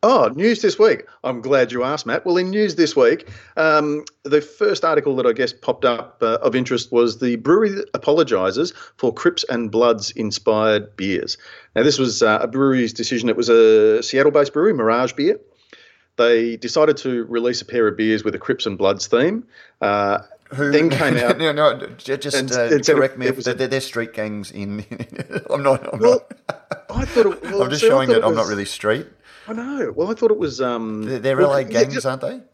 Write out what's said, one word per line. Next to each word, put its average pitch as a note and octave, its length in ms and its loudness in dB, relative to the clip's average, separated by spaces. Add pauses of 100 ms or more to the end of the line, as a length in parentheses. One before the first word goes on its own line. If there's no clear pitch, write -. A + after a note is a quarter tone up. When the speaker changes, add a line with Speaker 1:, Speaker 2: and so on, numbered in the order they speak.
Speaker 1:
Oh, F#3+ 360 4
news G#3+ 260 0
this G#3 160 0
week. G#3+ 280 2 (180)
I'm B2 160 -4
glad B2+ 320 2
you B2 100 -4
asked, C#3+ 240 -4
Matt. C3 180 -4
Well, F3 120 0
in F#3 140 -2
news G3+ 260 0
this D#3+ 180 2
week, C3 340 2 (280)
um, D3+ 480 2 (180)
the D3 180 2
first G3+ 440 -2
article D3 320 0
that B2 100 0
I A#2+ 60 4
guess A#2 200 -2
popped - 320 -4
up, A#2+ 380 -2
uh, A2+ 180 0
of B2 140 0
interest B2 380 -4
was A#2 260 2
the B2 160 -2
brewery G3 480 0 (120)
apologises A#2+ 800 0 (240)
for A#2+ 160 -2
Crips - 360 -2
and A#2 240 -6
Bloods A2+ 400 0
inspired G#2+ 840 0
beers. F#2+ 420 -6 (380)
Now, A2 80 2
this C#3+ 160 2
was, A#2 240 0
uh, G#2+ 180 4
a A#2+ 60 -2
brewery's B2+ 460 0
decision. A#2+ 360 -4
It A2 80 0
was A#2 120 -2
a A2 560 6
Seattle-based C#3+ 480 2
brewery, F#3 200 2
Mirage A#2+ 420 0
Beer. D#3 260 -2 (760)
They A#2 400 2
decided D3+ 420 2
to B2 260 -4
release A#2 360 -2
a - 40 -14
pair A#2 220 0
of G2+ 100 0
beers G#2+ 280 0
with G2+ 100 -2
a F2+ 40 -8
Crips - 280 -4
and G2 100 -6
Bloods G2 300 0
theme. E3+ 380 0 (360)
Uh, G2+ 380 0 (320)
Speaker 2:
Who C#3+ 220 -4
Speaker 1:
then D#3 180 4
came C3+ 260 0
out A#2+ 220 0
Speaker 2:
<laughs> - 0 -
No, D#3 140 0
no, D3 240 2 (220)
j-, C3+ 180 -6
just, C#3 200 -6
Speaker 1:
and, C3 160 -4
Speaker 2:
uh, B2 100 0 (100)
Speaker 1:
and C3+ 120 2
said D3+ 120 4
Speaker 2:
correct C3+ 220 0
me B2+ 80 -4
Speaker 1:
it C3 40 2
Speaker 2:
if C3 60 -4
Speaker 1:
was B2+ 80 -12
Speaker 2:
they're, B2 100 -2
Speaker 1:
a C3 140 -2
Speaker 2:
they're C3+ 120 -2
street A2+ 340 -8
gangs G#2+ 360 -8
in, G2+ 340 -10 (320)
<laughs> - 340 -10
I'm C#3 120 -2
not, C3+ 300 0
I'm G#2 80 -6
Speaker 1:
Well, B2 200 4 (280)
Speaker 2:
not. - 420 -12
Speaker 1:
I - 140 -4
thought A3+ 220 2
it, F3 160 -4
Speaker 2:
<laughs> - 0 -
Speaker 1:
well, G3 200 -4
Speaker 2:
I'm - 80 -2
just D3 120 -2
Speaker 1:
see, A3+ 60 4
I - 20 6
Speaker 2:
showing C3 180 4
Speaker 1:
thought A#2+ 60 4
Speaker 2:
that - 60 4
Speaker 1:
it - 80 -2
Speaker 2:
I'm B2 60 0
not A2+ 80 0
Speaker 1:
was G2 80 -2
Speaker 2:
really G2+ 140 -4
street. G#2+ 420 -4 (400)
Speaker 1:
I A3 60 -12
know. A#3+ 420 -8
Well, F3 160 -2
I A3+ 40 -4
thought A3+ 160 2
it - 80 2
was, C3 220 -4
um, A2+ 440 -4
Speaker 2:
They're, B2 160 -6
they're C3 160 0
Speaker 1:
well, C#3+ 160 4
Speaker 2:
L C#3 60 2
A C3+ 40 0
Speaker 1:
yeah, A#2 60 -6
Speaker 2:
gangs, A#2+ 260 0
Speaker 1:
just B2+ 120 -6
Speaker 2:
aren't C3 160 -4
they? B3+ 180 -8 (140)